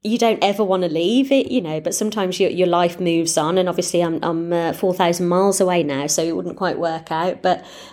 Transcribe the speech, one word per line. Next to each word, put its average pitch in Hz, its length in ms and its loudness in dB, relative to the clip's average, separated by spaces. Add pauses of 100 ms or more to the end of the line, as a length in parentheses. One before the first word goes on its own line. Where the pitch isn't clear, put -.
you 220 140 0
don't 226 260 2
ever 202 200 2
wanna 185 240 2
leave 214 440 2
it, 269 200 2
you 247 100 2
know, 156 180 -4
but 175 160 -4
sometimes 202 440 -2
your, 185 100 4
your 180 180 0
life 175 320 2
moves 165 380 0
on. 165 200 0
And 180 120 2
obviously 175 320 0
I'm, 165 220 -2
I'm, 170 280 -2
uh, 170 220 0
four 185 200 0
thousand 175 340 0
miles 190 340 2
away 180 220 2
now, 143 240 -4
so 160 160 0
it 165 120 -2
wouldn't 175 220 -8
quite 180 220 -2
work 160 320 -4
out. 170 300 -2
But, 180 240 0 (280)